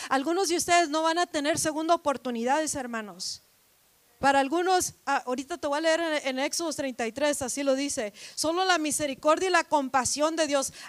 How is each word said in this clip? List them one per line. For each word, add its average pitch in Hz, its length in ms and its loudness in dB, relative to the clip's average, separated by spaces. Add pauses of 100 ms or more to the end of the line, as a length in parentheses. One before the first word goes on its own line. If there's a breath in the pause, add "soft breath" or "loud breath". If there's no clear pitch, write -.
Algunos 320 400 2
de 339 80 0
ustedes 349 320 4
no 311 120 0
van 330 160 2
a 349 80 2
tener 302 320 -2
segunda 311 380 0
oportunidades, 269 800 -2
hermanos. 220 680 -8 (800)
Para 277 220 4
algunos, 349 540 0 (100)
ah, 277 220 0
ahorita 262 300 -6
te - 80 -8
voy 285 120 0
a 302 40 -2
leer 320 200 2
en, 311 260 -2
en 262 120 -2
Éxodo 311 340 -2
treinta 254 340 -4
y 226 60 -6
tres, 285 280 0
así 269 220 -4
lo 277 100 4
dice. 269 400 -2 (220 loud breath)
Solo 339 300 0
la 370 120 4
misericordia 302 720 0
y 370 40 2
la 330 120 4
compasión 285 720 0
de 320 100 2
Dios. 277 280 0 (160 loud breath)